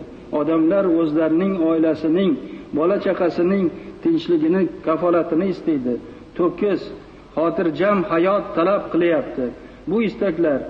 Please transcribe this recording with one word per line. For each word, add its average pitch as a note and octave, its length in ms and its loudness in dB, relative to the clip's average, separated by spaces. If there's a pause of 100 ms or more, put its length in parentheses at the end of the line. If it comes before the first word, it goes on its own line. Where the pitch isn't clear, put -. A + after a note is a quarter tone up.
(320)
Odamlar E3 560 2
o'zlarining E3 760 2
oilasining, D#3+ 680 2 (380)
bola F3 300 2
chaqasining F3+ 680 0 (340)
tinchligini, E3 640 2 (200)
kafolatini E3 680 0
istaydi. C#3 460 -2 (380)
To'kis, G3 500 0 (500)
xotirjam E3+ 720 0
hayot F3 500 0
talab F3+ 340 2
qilyapti. D#3+ 580 0 (420)
Bu F#3 140 0
istaklar, E3 580 0 (100)